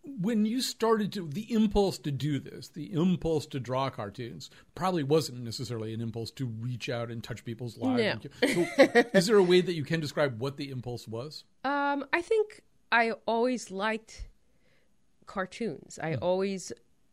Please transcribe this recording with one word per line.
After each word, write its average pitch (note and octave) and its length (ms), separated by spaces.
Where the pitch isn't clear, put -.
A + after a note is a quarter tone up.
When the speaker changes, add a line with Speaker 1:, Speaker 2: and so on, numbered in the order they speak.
Speaker 1:
when A3 420
you B3 140
started A3 520
to, F3 160
the F3+ 240
impulse G#3 460
to D3+ 120
do C3+ 280
this, - 300
the - 240
impulse E3 540
to C#3 140
draw B2+ 300
cartoons, G#2+ 580
probably F3+ 280
wasn't C3+ 400
necessarily A2+ 500
an A2 80
impulse A2+ 320
to C3+ 140
reach A#2 420
out A#2+ 220
and A#2 120
touch - 220
people's A#2 340
lives. A#3 460
Speaker 2:
No. C#3+ 60
Speaker 1:
And, E4 300
so - 380
Speaker 2:
<laughs> - 40
Speaker 1:
is F#3 120
there A3 100
a G3 60
way F3+ 180
that F3+ 140
you D3+ 100
can E3 160
describe C#3 400
what C#3 160
the C#3+ 140
impulse B2 360
was? A#2+ 380
Speaker 2:
Um, C#4+ 480
I F4 100
think G#4+ 400
I A3+ 220
always A#3 440
liked A3 580
cartoons. - 760
I D#3 120
Speaker 1:
Mm. A#2+ 80
Speaker 2:
always F#3+ 500